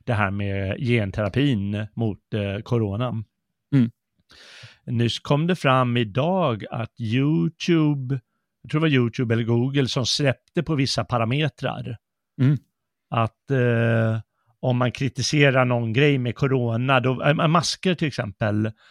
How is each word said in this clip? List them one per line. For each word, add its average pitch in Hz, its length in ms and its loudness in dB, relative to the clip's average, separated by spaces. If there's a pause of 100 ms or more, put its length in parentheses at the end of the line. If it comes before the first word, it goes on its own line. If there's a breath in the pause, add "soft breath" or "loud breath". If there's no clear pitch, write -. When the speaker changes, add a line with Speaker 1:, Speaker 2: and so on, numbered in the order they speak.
Speaker 1:
det 123 100 -2
här 101 180 0
med 98 480 -4
genterapin 107 1160 -2
mot, 110 380 -4
eh, 101 300 -6
corona. 113 440 -2 (680)
Speaker 2:
Mm. 117 160 4 (960 loud breath)
Speaker 1:
Nyss 117 340 -2
kom 151 280 0
det 180 80 0
fram 127 420 2
idag 127 760 -2
att - 280 -8
YouTube, 147 1200 0 (420)
jag - 100 -12
tror 151 100 0
det 160 80 2
var 139 60 2
YouTube 120 380 2
eller 117 100 0
Google 123 440 0
som 123 180 -2
släppte - 580 -2
på 160 120 -2
vissa 127 300 0
parametrar. 123 920 -4 (440)
Speaker 2:
Mm. 135 160 4 (520)
Speaker 1:
Att, - 420 -2
eh, 117 680 2 (400)
om 123 180 0
man 123 140 0
kritiserar 131 760 2
någon 120 280 -2
grej 143 240 4
med 123 180 -4
corona, 127 640 0
då, 127 240 0
eh, 147 240 2
masker 170 480 0
till 165 120 -2
exempel, 107 640 -2 (200 loud breath)